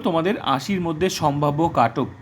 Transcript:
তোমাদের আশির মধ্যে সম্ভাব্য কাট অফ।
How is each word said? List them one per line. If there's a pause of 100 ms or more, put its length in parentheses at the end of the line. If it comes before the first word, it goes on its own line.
তোমাদের (220)
আশির
মধ্যে (140)
সম্ভাব্য (180)
কাট
অফ। (140)